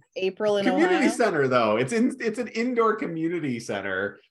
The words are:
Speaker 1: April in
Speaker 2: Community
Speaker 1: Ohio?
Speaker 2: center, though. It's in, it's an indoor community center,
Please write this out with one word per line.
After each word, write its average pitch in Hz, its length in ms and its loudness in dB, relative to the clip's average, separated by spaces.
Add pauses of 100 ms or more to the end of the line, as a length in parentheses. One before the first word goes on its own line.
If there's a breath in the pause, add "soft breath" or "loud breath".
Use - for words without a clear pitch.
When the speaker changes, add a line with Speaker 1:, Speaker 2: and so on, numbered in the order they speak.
(160)
Speaker 1:
April 196 420 -2
in 196 80 0
Speaker 2:
Community 320 300 4
Speaker 1:
Ohio? 262 140 2
Speaker 2:
center, 165 380 2
though. 117 300 4
It's 135 160 0
in, 233 260 2
it's 226 200 -4
an 226 80 -4
indoor 226 480 0
community 160 640 -4
center, 101 600 -4 (120)